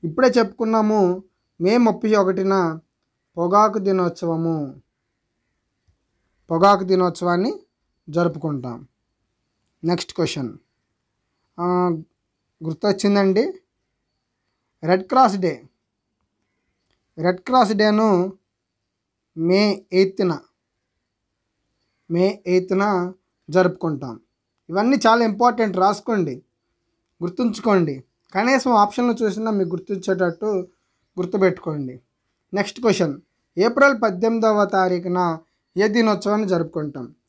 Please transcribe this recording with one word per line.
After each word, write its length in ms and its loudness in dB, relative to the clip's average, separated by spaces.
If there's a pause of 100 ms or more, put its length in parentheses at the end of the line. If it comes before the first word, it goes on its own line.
ఇప్పుడే 240 0
చెప్పుకున్నాము 960 0 (380)
మే 160 2
ముప్పై 380 2
ఒకటిన 640 0 (580)
పొగాకు 400 2
దినోత్సవము, 1040 -2 (1700)
పొగాకు 320 4
దినోత్సవాన్ని 760 0 (500)
జరుపుకుంటాం. 800 -4 (960)
నెక్స్ట్ 300 -4
క్వశ్చన్, 440 -6 (1000)
ఆ, 300 0 (760)
గుర్తొచ్చిందండి, 1000 0 (1200)
రెడ్ 200 2
క్రాస్ 340 2
డే. 260 -4 (1500)
రెడ్ 220 0
క్రాస్ 340 2
డేను 600 2 (1040)
మే 560 0
ఎయిత్న, 460 0 (1700)
మే 360 0
ఎయిత్న 680 0 (360)
జరుపుకుంటాం. 680 -2 (500)
ఇవన్నీ 280 0
చాలా 280 4
ఇంపార్టెంట్, 520 0
రాసుకోండి, 680 -2 (800)
గుర్తుంచుకోండి, 800 -2 (300)
కనీసం 380 2
ఆప్షన్లు 420 2 (100)
చూసినా 280 -2
మీకు 180 0
గుర్తుంచేటట్టు 1000 -4 (520)
గుర్తుపెట్టుకోండి. 840 -2 (520)
నెక్స్ట్ 280 -4
క్వశ్చన్, 400 0 (360)
ఏప్రిల్ 460 2
పద్దెనిమిదవ 600 0
తారీఖున 760 -2 (380)
ఏ 100 2
దినోత్సవాన్ని 600 0
జరుపుకుంటాం? 680 -6 (140)